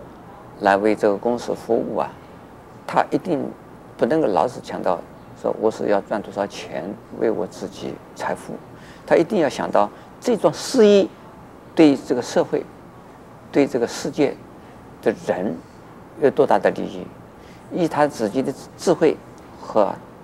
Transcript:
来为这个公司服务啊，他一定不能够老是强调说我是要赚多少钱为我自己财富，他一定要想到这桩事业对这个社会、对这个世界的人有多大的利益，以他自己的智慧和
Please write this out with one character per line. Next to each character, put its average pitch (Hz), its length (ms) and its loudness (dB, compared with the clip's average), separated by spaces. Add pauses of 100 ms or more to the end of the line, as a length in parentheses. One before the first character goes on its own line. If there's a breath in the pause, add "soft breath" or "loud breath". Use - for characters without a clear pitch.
(600)
来 101 140 4
为 104 200 2
这 107 120 2
个 101 80 2
公 120 220 -2
司 110 160 -6
服 113 220 -4
务 117 220 -2
啊， 69 120 -4 (800)
他 - 240 2
一 151 80 0
定 160 200 -2 (560)
不 127 120 0
能 156 120 2
够 147 80 2
老 92 200 2
是 127 120 -8
强 - 220 -10
调 90 180 0 (400)
说 117 220 -2
我 110 80 2
是 - 200 -4
要 101 120 0
赚 110 180 -6
多 95 140 -12
少 101 140 -4
钱 - 360 -10 (360)
为 117 100 0
我 92 160 -2
自 - 220 -10
己 - 260 -12 (220)
财 - 180 -6
富， - 200 -12 (520 loud breath)
他 - 100 4
一 170 80 6
定 - 180 0
要 143 60 4
想 90 220 -4
到 104 180 4 (320 loud breath)
这 247 160 0
桩 175 160 2
事 - 360 4
业 202 200 6 (680)
对 151 200 8
这 127 200 -2
个 123 80 -2
社 - 200 0
会、 143 220 -4 (880)
对 143 160 4
这 - 100 -2
个 117 80 0
世 - 240 -6
界 139 260 0 (680 loud breath)
的 113 100 2 (140)
人 98 280 -2 (640)
有 139 120 4
多 139 140 2
大 110 120 4
的 95 140 2
利 92 100 -6
益， 92 240 -10 (640 loud breath)
以 175 160 0
他 147 200 2
自 120 200 -2
己 123 140 -2
的 131 120 -2 (240)
智 - 140 2
慧 156 240 4 (460)
和 101 320 0 (300)